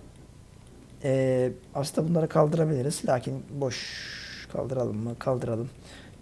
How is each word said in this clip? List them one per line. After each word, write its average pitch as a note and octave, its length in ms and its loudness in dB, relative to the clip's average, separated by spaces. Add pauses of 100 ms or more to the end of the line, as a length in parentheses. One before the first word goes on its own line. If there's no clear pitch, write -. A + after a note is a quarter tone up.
(1080)
e, C3 440 4 (240)
aslında D3+ 340 0
bunları D#3+ 200 4
kaldırabiliriz. D#3 760 4
Lakin C3 440 2
boş - 540 -4 (480)
kaldıralım A#2+ 440 -2
mı? A2+ 220 -4
Kaldıralım. B2 520 0 (520)